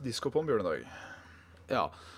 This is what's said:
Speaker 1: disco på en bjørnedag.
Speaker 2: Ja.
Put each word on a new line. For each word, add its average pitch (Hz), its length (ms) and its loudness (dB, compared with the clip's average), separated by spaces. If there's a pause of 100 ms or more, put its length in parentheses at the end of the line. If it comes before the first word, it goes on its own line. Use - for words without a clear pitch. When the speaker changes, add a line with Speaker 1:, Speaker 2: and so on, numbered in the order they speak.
Speaker 1:
disco 127 260 -2
på 156 120 4
en 160 60 0
bjørnedag. 87 380 2 (840)
Speaker 2:
Ja. 98 180 4 (300)